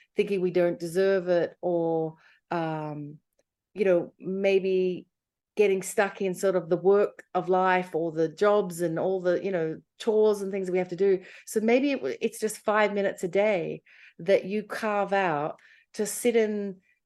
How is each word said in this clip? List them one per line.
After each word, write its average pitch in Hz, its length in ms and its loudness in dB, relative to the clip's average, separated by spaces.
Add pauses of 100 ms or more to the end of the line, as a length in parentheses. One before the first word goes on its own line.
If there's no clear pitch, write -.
(160)
thinking 202 260 0
we 180 80 0
don't 175 300 2
deserve 180 480 0
it, 175 340 0
or, 165 540 -2 (340)
um, 151 680 -6 (560)
you 190 100 0
know, 175 340 2
maybe 190 880 0 (500)
getting 196 280 2
stuck 196 380 -2
in 190 120 -2
sort 185 220 0
of 170 120 -2
the 170 100 2
work 202 460 2 (120)
of 175 120 -2
life 185 460 2
or 165 180 -4
the 160 160 0
jobs 190 540 0
and 165 160 -2
all 185 240 -2
the, 175 220 0
you 196 80 -4
know, 160 280 -4 (200)
chores 214 420 2
and 196 100 -6
things 196 140 -4
that 180 60 -4
we 185 80 2
have 180 100 -2
to 175 60 -8
do. 190 240 2 (260)
So - 140 -4
maybe 254 320 4
it 269 60 0
w-, 131 220 -4
it's 214 200 -4
just 214 180 -4
five 208 360 2
minutes 202 300 -2
a 185 40 -2
day 170 560 0 (340)
that 180 280 2
you 208 180 -4
carve 208 500 -4
out 160 440 0 (360)
to 208 140 -4
sit 226 280 0
in 208 420 0 (280)